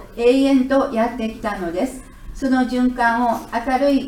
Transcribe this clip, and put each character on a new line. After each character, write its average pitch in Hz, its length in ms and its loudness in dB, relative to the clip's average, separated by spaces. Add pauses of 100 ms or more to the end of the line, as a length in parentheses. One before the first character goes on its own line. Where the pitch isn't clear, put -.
(160)
永 247 280 4
遠 269 260 4
と 269 240 2
や 226 140 0
っ 233 100 -6
て 220 120 -4
き - 100 -12
た 208 200 -6
の 170 140 -6
で 233 140 -2
す。 - 140 -12 (320)
そ 269 160 -4
の 254 120 2
循 247 340 0
環 240 320 2
を 226 120 0 (140)
明 254 260 -2
る 285 120 4
い 269 160 2